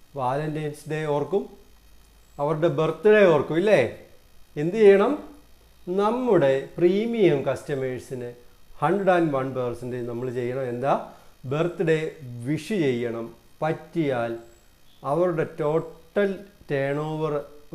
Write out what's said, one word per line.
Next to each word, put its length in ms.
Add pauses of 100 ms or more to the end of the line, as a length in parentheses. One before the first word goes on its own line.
(160)
വാലന്റൈൻസ് 760
ഡേ 80 (140)
ഓർക്കും, 300 (1000)
അവരുടെ 360
ബർത്ത്ഡേ 440 (120)
ഓർക്കും, 260
ഇല്ലേ? 200 (840)
എന്ത് 180
ചെയ്യണം? 320 (880)
നമ്മുടെ 520 (260)
പ്രീമിയം 600 (100)
കസ്റ്റമേഴ്സിന് 840 (500)
ഹൺഡ്രഡ് 340
ആൻഡ് 220
വൺ 100 (120)
പെർസെൻറ്റേജ് 520
നമ്മൾ 160 (120)
ചെയ്യണം. 340
എന്താ? 220 (580)
ബർത്ത്ഡേ 460 (500)
വിഷ് 280 (100)
ചെയ്യണം. 420 (340)
പറ്റിയാൽ 720 (800)
അവരുടെ 340 (140)
ടോട്ടൽ 680 (420)
ടേൺ 340
ഓവർ, 260 (420)